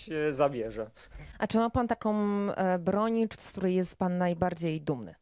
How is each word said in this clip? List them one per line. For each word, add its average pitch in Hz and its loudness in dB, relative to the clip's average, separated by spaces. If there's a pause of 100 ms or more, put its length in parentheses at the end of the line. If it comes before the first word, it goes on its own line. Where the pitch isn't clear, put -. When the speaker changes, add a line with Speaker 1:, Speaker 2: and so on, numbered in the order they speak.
Speaker 1:
e, 151 0
zabierze. 113 0 (480)
Speaker 2:
A 214 -2
czy 214 2
ma 226 2
pan 240 2
taką, 220 0 (400)
e, 185 2
broń, 214 2 (100)
z - -10
której 185 2
jest 185 0
pan 180 0
najbardziej 170 0
dumny? 123 -4